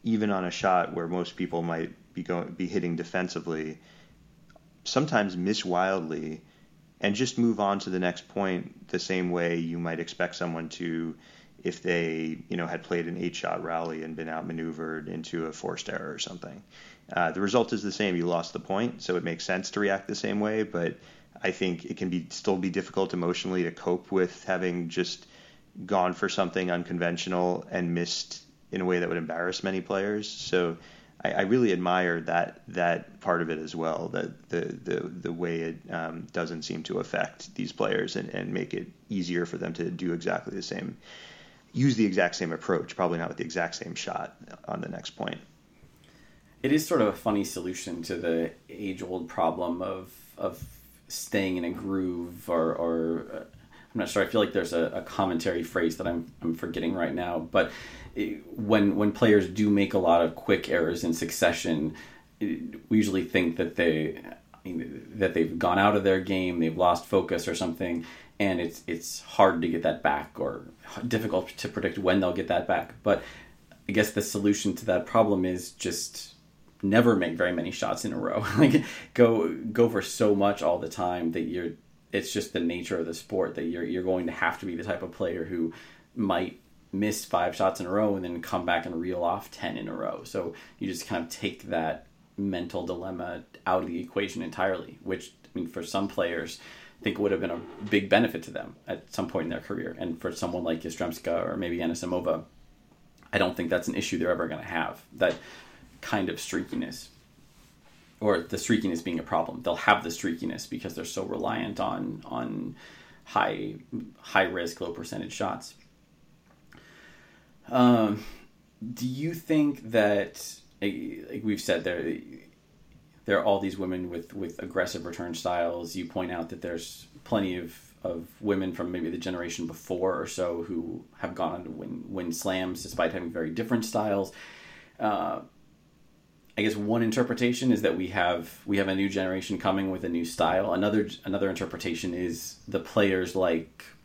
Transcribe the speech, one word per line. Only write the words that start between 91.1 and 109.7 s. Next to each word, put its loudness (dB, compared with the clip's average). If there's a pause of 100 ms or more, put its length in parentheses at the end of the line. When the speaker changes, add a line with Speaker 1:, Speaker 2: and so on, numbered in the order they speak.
Speaker 2:
of -8
take -6
that -2 (320)
mental -2
dilemma -6 (240)
out 4
of -4
the -4
equation -4
entirely, -2
which, -6 (120)
I -10
mean, -2
for -8
some -2
players, -2 (400)
I -20
think 0
would 4
have 2
been -2
a -4 (300)
big 4
benefit 4
to -12
them -8 (100)
at -8
some -2
point -2
in -4
their -4
career. -8
And -4
for -4
someone -4
like -2
Yastremska -4
or -2
maybe -2
Anisimova, -2 (920)
I 4
don't 4
think -2
that's 2
an -4
issue 0
they're 2
ever 2
gonna -6
have, -4 (160)
that 4 (640)
kind 0
of -6
streakiness, -6 (1120)
or 4
the -6
streakiness 2
being -2
a -8
problem. -2
They'll 0